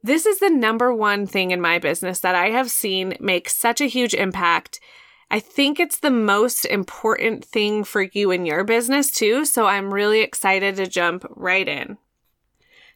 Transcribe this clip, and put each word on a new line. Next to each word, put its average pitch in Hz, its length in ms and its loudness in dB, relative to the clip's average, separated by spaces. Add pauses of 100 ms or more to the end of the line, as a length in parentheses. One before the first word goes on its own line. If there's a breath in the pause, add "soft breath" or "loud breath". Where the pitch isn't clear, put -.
This 285 220 2
is 415 140 2
the 392 100 4
number 240 440 2
one 202 320 0
thing 190 260 0
in 180 100 0
my 175 180 2
business 175 400 -2
that 185 160 0
I 180 140 2
have 240 200 0
seen 190 520 -2
make 180 260 0
such - 320 0
a 294 60 2
huge 240 280 0
impact. 180 680 0 (500 loud breath)
I 214 80 -2
think 285 400 -2
it's 349 200 -2
the 294 120 2
most 220 540 2
important 214 800 -2
thing 208 400 -2
for 202 160 -2
you 196 300 0
in 180 140 0
your 165 200 0
business 240 460 0
too, 233 340 0
so 240 200 0
I'm 196 280 0
really 208 260 2
excited 196 560 0
to 190 120 -2
jump 175 380 -2 (120)
right 185 320 -2
in. 147 280 -8 (1000 soft breath)